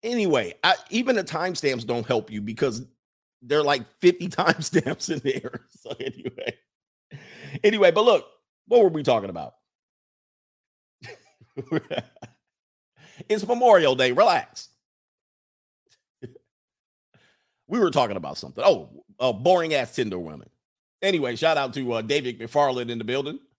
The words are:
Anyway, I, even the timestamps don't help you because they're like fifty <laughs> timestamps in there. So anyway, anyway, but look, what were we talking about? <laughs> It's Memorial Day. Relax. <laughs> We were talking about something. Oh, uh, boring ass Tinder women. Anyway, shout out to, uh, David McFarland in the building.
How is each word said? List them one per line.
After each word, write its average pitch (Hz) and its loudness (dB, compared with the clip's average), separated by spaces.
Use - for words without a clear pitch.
Anyway, 185 0
I, 180 4
even 247 0
the 196 0
timestamps 156 -4
don't 117 -4
help 117 -2
you 107 -8
because 113 -4
they're 143 0
like 139 -2
fifty 175 4
<laughs> - -6
timestamps - -2
in 156 -4
there. - -6
So 113 -16
anyway, - -10
anyway, 208 6
but 214 4
look, 214 4
what 240 6
were 190 6
we 156 -6
talking 113 0
about? 78 -12
<laughs> 147 -6
It's 208 -2
Memorial 208 6
Day. 127 2
Relax. 170 0
<laughs> 120 -16
We 240 -2
were 190 4
talking 120 0
about 73 -10
something. 73 -10
Oh, 90 2
uh, 123 2
boring 160 2
ass 131 -2
Tinder 104 -4
women. 78 -14
Anyway, 156 0
shout 160 2
out 135 -2
to, 127 -4
uh, 113 -2
David 123 -2
McFarland 123 0
in 117 -6
the 113 -8
building. 135 -6